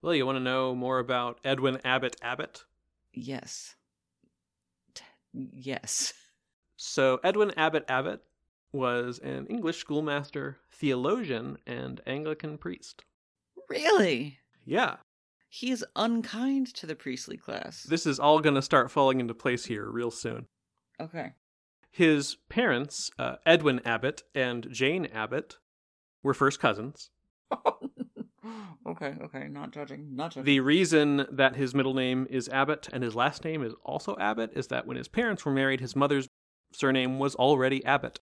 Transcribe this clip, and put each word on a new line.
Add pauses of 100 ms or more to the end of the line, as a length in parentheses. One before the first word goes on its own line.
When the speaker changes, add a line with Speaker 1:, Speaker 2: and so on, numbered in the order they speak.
Speaker 1:
Well,
you
wanna
know
more
about
Edwin
Abbott
Abbott? (480)
Speaker 2:
Yes. (1200)
T-, (320)
yes. (640)
Speaker 1:
So
Edwin
Abbott
Abbott (500)
was
an
English
schoolmaster, (120)
theologian,
and
Anglican
priest. (640)
Speaker 2:
Really? (260)
Speaker 1:
Yeah. (540)
Speaker 2:
He
is (120)
unkind
to
the
priestly
class.
Speaker 1:
This
is
all
gonna
start
falling
into
place
here
real
soon. (520)
Speaker 2:
Okay. (560)
Speaker 1:
His (120)
parents,
uh,
Edwin
Abbott (120)
and
Jane
Abbott, (640)
were
first
cousins. (400)
Speaker 2:
<laughs> (1300)
Okay,
okay,
not
judging,
not
judging.
Speaker 1:
The
reason
that
his
middle
name
is
Abbott
and
his
last
name
is (100)
also
Abbott
is
that
when
his
parents
were
married,
his
mother's (440)
surname
was
already
Abbott.